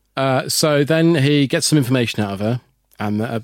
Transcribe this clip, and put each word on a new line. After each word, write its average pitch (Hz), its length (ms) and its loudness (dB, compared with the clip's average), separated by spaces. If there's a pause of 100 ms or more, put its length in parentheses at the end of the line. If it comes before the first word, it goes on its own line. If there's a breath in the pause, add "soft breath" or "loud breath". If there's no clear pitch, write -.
(180)
Uh, 135 320 0
so 147 340 2
then 165 320 2
he 143 320 2
gets 160 180 -2
some 151 120 2
information 123 440 0
out 101 120 -4
of 95 80 -8
her 117 180 -2 (400)
and, 107 220 -4
uh, 117 220 -6